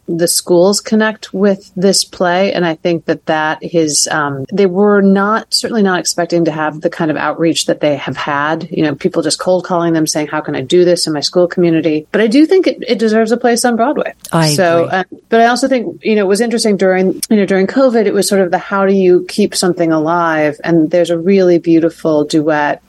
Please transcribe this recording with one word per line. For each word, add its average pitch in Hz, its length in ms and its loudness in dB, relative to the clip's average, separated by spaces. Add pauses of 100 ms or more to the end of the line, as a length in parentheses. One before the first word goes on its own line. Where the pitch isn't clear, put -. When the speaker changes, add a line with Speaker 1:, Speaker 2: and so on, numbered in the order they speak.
Speaker 1:
the 170 200 -2
schools 180 540 2
connect 220 520 -2
with 196 420 0
this 190 280 0
play, 180 500 -2
and 175 120 -2
I 160 100 -2
think 165 300 -4
that 160 200 -4
that 156 380 -2
is, 160 480 -2
um, 143 400 -4
they 196 140 2
were 202 360 2
not, 196 520 0
certainly 220 300 -2
not 185 160 0
expecting 170 460 -2
to 156 60 -2
have 156 300 -4
the 175 80 0
kind 156 200 -4
of 151 80 -2
outreach 151 480 -2
that 160 140 -4
they 147 160 0
have 135 220 -8
had. 151 520 -4
You 175 140 -2
know, 151 120 -2
people 165 260 -2
just 151 180 -4
cold 185 240 0
calling 170 300 -2
them 160 120 0
saying, 151 220 -4
"How 151 140 -4
can 147 140 -8
I 139 60 -6
do 175 240 2
this 175 220 0
in 160 60 -4
my 147 80 -4
school 175 260 0
community?" 160 640 0
But 196 100 0
I 226 60 2
do 269 180 4
think 370 220 2
it, - 200 -4
it 220 120 -2
deserves 220 320 0
a 233 60 0
place 240 280 0
on 240 100 0
Broadway. 240 380 -2 (180)
Speaker 2:
I 156 220 2
Speaker 1:
So, 170 320 2
Speaker 2:
agree. 185 120 -4
Speaker 1:
uh, 185 60 -2 (260)
but 226 120 4
I 233 60 4
also 247 200 0
think, 247 360 -2
you 220 120 2
know, 208 100 2
it - 20 0
was 196 140 0
interesting 226 360 0
during, 185 520 0
you 220 80 4
know, 196 80 2
during 190 220 0
covid, 233 380 2
it 196 80 0
was 196 140 0
sort 196 140 2
of 175 100 0
the 180 60 0
how 196 280 -2
do 190 80 2
you 180 340 4
keep 196 280 -2
something 170 360 0
alive? 156 720 0
And 165 280 2
there's 175 180 2
a 170 80 0
really 180 420 2
beautiful 160 640 0
duet 151 640 0